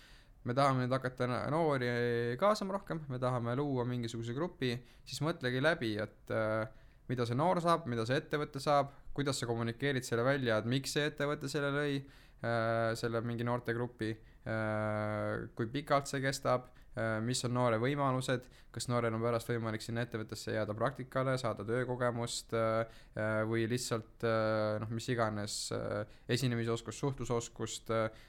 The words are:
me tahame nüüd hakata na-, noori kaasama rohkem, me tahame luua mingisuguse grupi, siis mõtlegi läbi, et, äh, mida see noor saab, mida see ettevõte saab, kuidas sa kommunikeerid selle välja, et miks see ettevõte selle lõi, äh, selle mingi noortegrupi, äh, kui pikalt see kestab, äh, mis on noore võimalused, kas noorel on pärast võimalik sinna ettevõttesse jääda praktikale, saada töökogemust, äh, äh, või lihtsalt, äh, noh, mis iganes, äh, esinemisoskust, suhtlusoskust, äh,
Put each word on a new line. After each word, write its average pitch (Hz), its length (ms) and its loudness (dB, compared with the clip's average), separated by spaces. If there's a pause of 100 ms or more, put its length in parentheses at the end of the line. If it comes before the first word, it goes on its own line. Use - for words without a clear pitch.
(440)
me 120 120 -2
tahame 135 300 4
nüüd 123 100 0
hakata 127 320 -2
na-, 117 240 -2
noori 143 380 2 (500)
kaasama 202 380 2
rohkem, 165 320 -6
me 127 100 -4
tahame 123 400 0
luua 135 260 0
mingisuguse 117 480 -4
grupi, 135 380 -2 (340)
siis - 160 -8
mõtlegi 135 400 0
läbi, 135 300 2 (100)
et, - 300 -8
äh, 110 320 2 (460)
mida 127 180 0
see 120 100 0
noor 175 240 4
saab, 165 260 4
mida 117 200 0
see 131 120 2
ettevõte 147 440 -4
saab, 143 300 4 (200)
kuidas 139 280 0
sa 117 80 -2
kommunikeerid 120 560 0
selle 117 180 0
välja, 127 380 2
et 107 80 -8
miks 135 260 0
see 147 140 2
ettevõte 147 420 -2
selle 143 220 0
lõi, 143 260 0 (400)
äh, 113 560 2
selle 117 260 -2
mingi 120 260 -2
noortegrupi, 117 640 -2 (340)
äh, 107 1120 0
kui 117 120 -2
pikalt 143 400 0
see 139 160 -2
kestab, 131 460 0 (260)
äh, 110 260 0
mis 123 240 0
on 120 80 0
noore 123 280 4
võimalused, 131 640 2 (260)
kas - 200 -6
noorel 117 240 2
on 113 80 0
pärast 117 260 2
võimalik 113 320 0
sinna 117 240 -2
ettevõttesse 110 480 -6
jääda 107 240 0
praktikale, 131 600 0
saada 107 280 -2
töökogemust, 120 880 -2
äh, 113 460 2 (180)
äh, 107 300 2
või 113 220 2
lihtsalt, 120 520 -2
äh, 110 580 2
noh, 110 140 -4
mis 113 160 -4
iganes, 107 460 2 (180)
äh, 107 300 -2 (260)
esinemisoskust, 117 680 0
suhtlusoskust, 120 920 -4
äh, 113 220 0 (180)